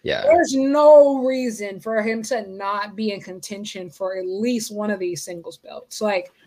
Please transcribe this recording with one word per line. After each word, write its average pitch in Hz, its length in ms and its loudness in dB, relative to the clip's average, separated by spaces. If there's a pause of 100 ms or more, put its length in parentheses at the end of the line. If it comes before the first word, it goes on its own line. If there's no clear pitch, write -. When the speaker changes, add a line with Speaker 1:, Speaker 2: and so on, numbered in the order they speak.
Speaker 1:
Yeah. - 180 -2
Speaker 2:
There's 311 320 4
no 285 640 8
reason 240 640 -4
for 220 240 -2
him 226 200 -2
to 214 260 -4
not 202 460 -6
be 214 160 -4
in 196 80 -6
contention 190 680 -12
for 190 280 -6
at 185 100 -6
least 220 460 -2
one 208 180 -2
of 196 80 -2
these 175 240 -6
singles 170 340 -14
belts. - 440 -16
Like, 196 300 -2 (160)